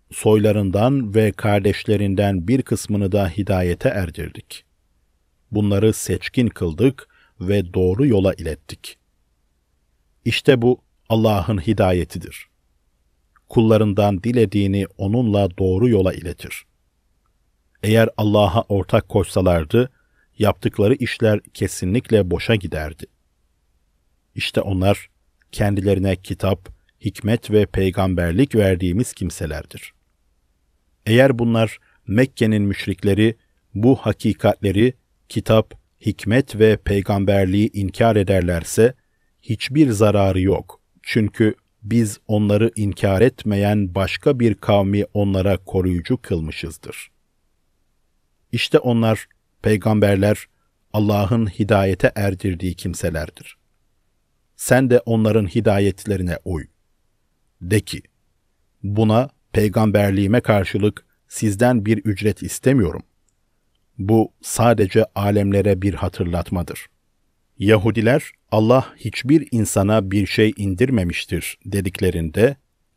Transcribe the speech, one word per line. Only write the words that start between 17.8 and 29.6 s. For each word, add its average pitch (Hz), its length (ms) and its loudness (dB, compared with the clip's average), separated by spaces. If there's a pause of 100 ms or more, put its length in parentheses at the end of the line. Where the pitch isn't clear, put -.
Eğer 110 340 2
Allah'a 104 460 2
ortak 101 460 -2
koşsalardı, 92 840 0 (460)
yaptıkları 104 560 0
işler 107 460 0 (140)
kesinlikle 95 760 0
boşa 90 240 -2
giderdi. 78 520 -6 (1300)
İşte - 260 -6
onlar, 95 500 -2 (420)
kendilerine 98 640 0
kitap, 95 520 -4 (360)
hikmet 110 460 -4
ve 104 160 4
peygamberlik 95 880 -2
verdiğimiz 95 580 0
kimselerdir. - 800 -10 (1120)